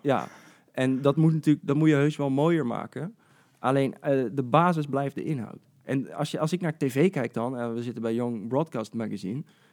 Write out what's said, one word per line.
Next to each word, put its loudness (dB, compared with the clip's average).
ja. 0
En 0
dat 2
moet 6
natuurlijk, 2
dat 2
moet 4
je 6
heus 2
wel -2
mooier 2
maken. -6
Alleen, 2
eh, 2
de -2
basis 2
blijft -4
de -6
inhoud. -6
En -4
als -4
je, -4
als 0
ik -4
naar -2
T -2
V 2
kijk -4
dan, -4
eh, -4
we -4
zitten -8
bij -2
Young -4
Broadcast -4
Magazine, -6